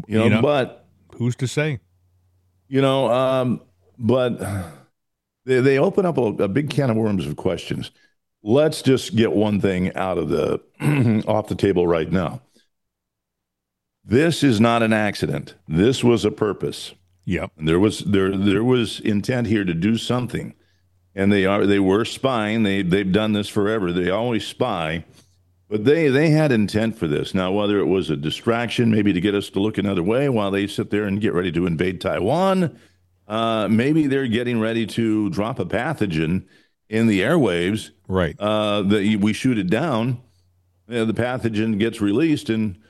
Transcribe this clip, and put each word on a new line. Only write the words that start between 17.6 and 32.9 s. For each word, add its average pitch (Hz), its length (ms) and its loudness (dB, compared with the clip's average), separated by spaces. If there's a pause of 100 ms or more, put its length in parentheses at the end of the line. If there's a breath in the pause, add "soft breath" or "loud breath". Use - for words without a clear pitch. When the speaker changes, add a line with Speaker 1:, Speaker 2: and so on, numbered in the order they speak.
Speaker 1:
there 82 120 4
was, 104 220 2
there, 95 360 0
there 98 260 2
was 123 360 0
intent 113 480 -2
here 104 180 0
to 87 80 -2
do 101 240 0
something. 113 560 -6 (640)
And 98 160 2
they 98 160 4
are, 101 180 2
they 101 140 4
were 98 260 2
spying. 113 560 -2
They, 98 220 0
they've 95 280 0
done 107 220 2
this 104 160 -2
forever. 104 420 -2
They 87 200 -2
always 110 340 -2
spy. 85 600 -4 (640 soft breath)
But 107 180 -4
they, 151 240 4
they 143 200 4
had 151 220 4
intent 107 480 0
for 85 80 -2
this. 76 260 -2
Now, 92 180 0
whether 104 280 0
it 90 60 2
was 85 260 0
a 76 40 0
distraction, 113 760 -2
maybe 104 200 2
to 87 100 0
get 101 120 2
us 101 180 -2
to - 80 -4
look 107 200 -2
another 98 240 -2
way 123 260 0
while 107 220 0
they 98 160 0
sit 101 240 -6
there 104 140 0
and 101 140 -2
get 104 140 0
ready 90 200 0
to 85 120 0
invade 87 340 -2
Taiwan, 156 800 0 (500 loud breath)